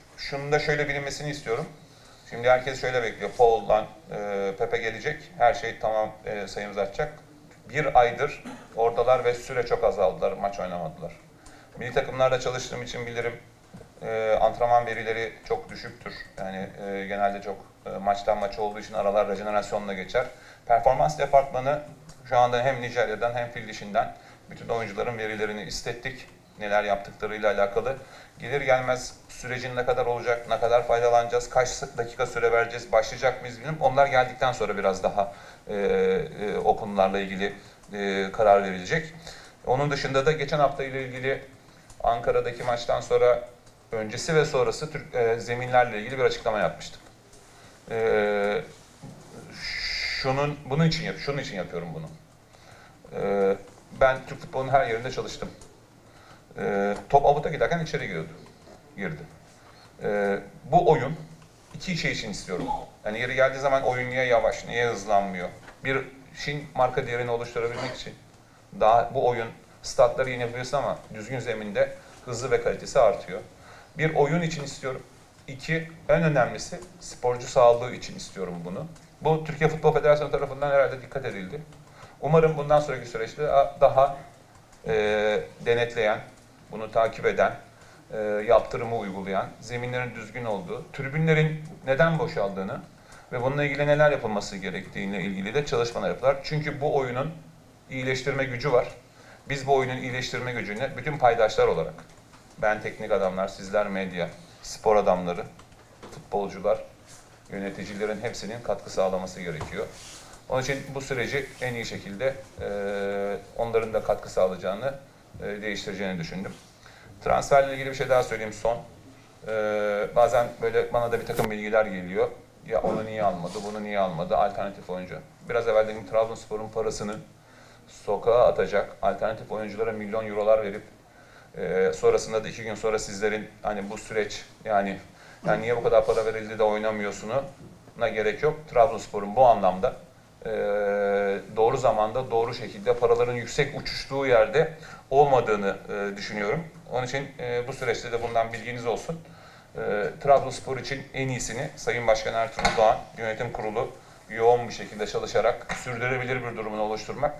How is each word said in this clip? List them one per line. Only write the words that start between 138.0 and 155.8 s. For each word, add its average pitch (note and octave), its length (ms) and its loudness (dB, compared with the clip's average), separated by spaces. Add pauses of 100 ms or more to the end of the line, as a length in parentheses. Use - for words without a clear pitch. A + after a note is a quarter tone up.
gerek G#2+ 340 0
yok. D3+ 260 0
Trabzonspor'un G#2+ 680 2
bu C3 100 8
anlamda, G2 500 4 (500)
e, A2+ 40 -4 (1080)
doğru A#2 200 4
zamanda, A2+ 540 2
doğru A#2 240 0
şekilde G#2+ 400 -2
paraların A#2+ 380 4
yüksek A#2+ 480 -2
uçuştuğu - 460 -4
yerde B2+ 460 6 (380)
olmadığını, A2+ 640 4 (120)
e, G2+ 280 -4
düşünüyorum. G#2 480 -2 (280)
Onun B2+ 140 -2
için, C#3 220 -6 (100)
e, A#2+ 300 -4
bu C3+ 40 -8
süreçte A#2+ 400 -4
de A#2 100 -2
bundan A2+ 300 0
bilginiz A#2 340 -8
olsun. G2+ 340 -4 (560)
E, - 40 -6 (420)
Trabzonspor C3+ 560 2
için C3 240 -6 (120)
en C3 140 -2
iyisini B2+ 480 -6
Sayın A#2 300 -4
Başkan A2+ 280 2
Ertuğrul A2+ 420 0
Doğan, A2 220 6 (200)
yönetim A2+ 340 -4
kurulu A2 380 -4 (400)
yoğun A#2 380 4
bir G#2 40 -10
şekilde G#2 340 -6
çalışarak A2+ 800 0